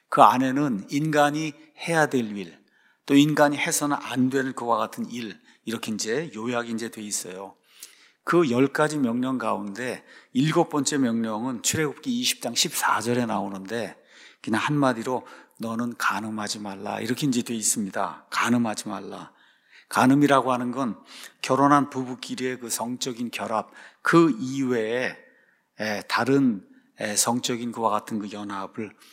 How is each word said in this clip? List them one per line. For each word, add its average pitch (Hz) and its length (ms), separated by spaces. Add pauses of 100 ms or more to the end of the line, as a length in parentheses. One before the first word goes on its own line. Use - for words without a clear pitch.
(100)
그 143 120
안에는 127 680
인간이 147 640 (340)
해야 160 180
될 120 300
일, 87 260 (440)
또 143 80
인간이 147 420
해서는 147 420
안 127 300
될 131 240
그와 120 240
같은 110 340
일, 113 300 (240)
이렇게 113 260
이제 110 440
요약이 117 360
이제 113 200
돼 113 100
있어요. 98 560 (680)
그 170 260
열 127 180
가지 151 300
명령 127 400
가운데 104 640 (300)
일곱 156 340
번째 147 300
명령은 113 640
출애굽기 139 580
이십 - 220
장 120 120
십사 - 460
절에 120 240
나오는데, 101 720 (460)
그냥 110 180
한마디로 127 640 (300)
"너는 113 400
간음하지 107 600
말라." 104 420
이렇게 123 260
이제 120 140
돼 120 140
있습니다. 101 760
간음하지 117 600
말라. 98 440 (560)
간음이라고 135 640
하는 123 200
건 120 300 (380)
결혼한 143 480
부부끼리의 127 680
그 120 100
성적인 120 600
결합, 110 400 (320)
그 165 360
이외에, 123 800 (640)
에, 107 220
다른, 117 600 (380)
에, 107 160
성적인 120 560
그와 113 160
같은 107 300
그 104 120
연합을 101 640 (180)